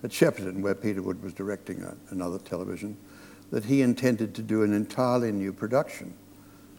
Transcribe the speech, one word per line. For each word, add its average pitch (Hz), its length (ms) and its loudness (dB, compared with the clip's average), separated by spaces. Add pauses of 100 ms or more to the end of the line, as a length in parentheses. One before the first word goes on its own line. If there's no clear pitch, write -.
at 117 60 -2
Shepperton, 98 520 2
where 98 120 2
Peter 98 300 -2
Wood 92 180 -4
was 95 120 -8
directing 98 500 -6
a, 90 120 -10 (140)
another 90 300 -4
television, 95 580 -8 (540)
that 113 140 -2
he 135 180 6
intended 117 500 2
to - 80 -8
do 110 220 2
an 104 100 4
entirely 120 580 2
new 98 220 -2
production. - 640 -2 (640)